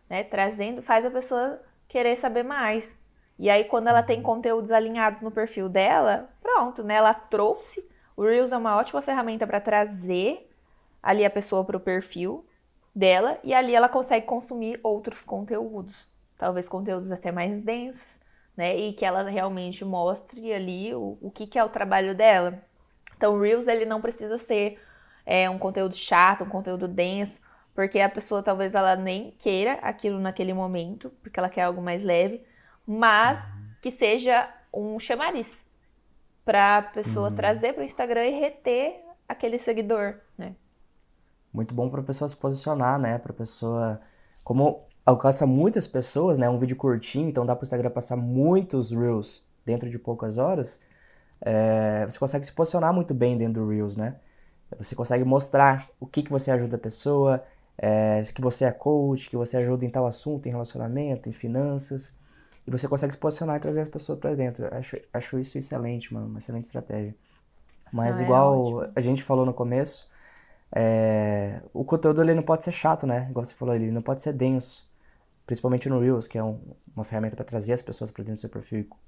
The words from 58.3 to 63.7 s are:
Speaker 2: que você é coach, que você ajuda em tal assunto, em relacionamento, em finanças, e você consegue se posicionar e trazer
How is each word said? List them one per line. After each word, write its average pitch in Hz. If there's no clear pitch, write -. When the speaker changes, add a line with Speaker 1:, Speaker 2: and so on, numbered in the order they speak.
Speaker 2:
que -
você 127
é 120
coach, 139
que 131
você 120
ajuda 123
em 120
tal 127
assunto, 139
em 127
relacionamento, 120
em 113
finanças, 135
e 127
você 127
consegue 139
se -
posicionar 156
e 147
trazer 151